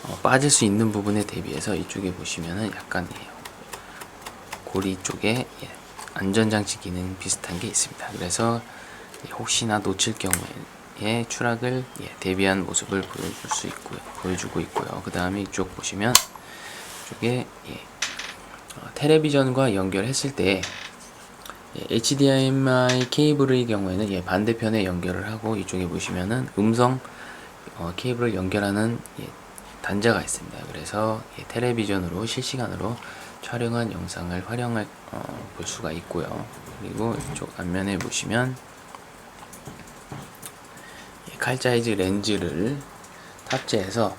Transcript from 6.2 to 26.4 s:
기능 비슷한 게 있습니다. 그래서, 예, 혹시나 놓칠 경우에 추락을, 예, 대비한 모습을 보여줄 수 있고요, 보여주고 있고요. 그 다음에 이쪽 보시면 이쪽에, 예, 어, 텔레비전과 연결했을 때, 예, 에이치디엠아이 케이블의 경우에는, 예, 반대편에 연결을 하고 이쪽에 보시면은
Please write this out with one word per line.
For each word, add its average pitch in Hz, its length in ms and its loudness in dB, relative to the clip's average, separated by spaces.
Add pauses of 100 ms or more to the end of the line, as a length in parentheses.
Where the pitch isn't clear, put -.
기능 90 380 -6
비슷한 90 420 -4
게 107 60 -4
있습니다. - 460 -2
그래서, 113 500 0 (640)
예, - 60 -12
혹시나 110 480 2
놓칠 98 340 2
경우에 104 1120 -2
추락을, 123 560 0 (160)
예, - 180 -12
대비한 95 460 4
모습을 - 380 0
보여줄 - 480 -8
수 - 160 -2
있고요, - 340 -8 (220)
보여주고 90 380 -2
있고요. - 440 -4
그 - 60 -6
다음에 90 320 0
이쪽 92 340 -2
보시면 95 380 0 (920)
이쪽에, 123 420 -2 (220)
예, - 60 -10 (1000)
어, - 180 -14
텔레비전과 139 800 6
연결했을 98 600 2
때, 92 280 4 (1120)
예, - 140 -6
에이치디엠아이 131 1200 6
케이블의 135 580 6
경우에는, 98 460 2
예, 92 100 0
반대편에 107 640 4
연결을 92 460 0
하고 110 260 -2
이쪽에 92 320 -2
보시면은 92 580 0 (120)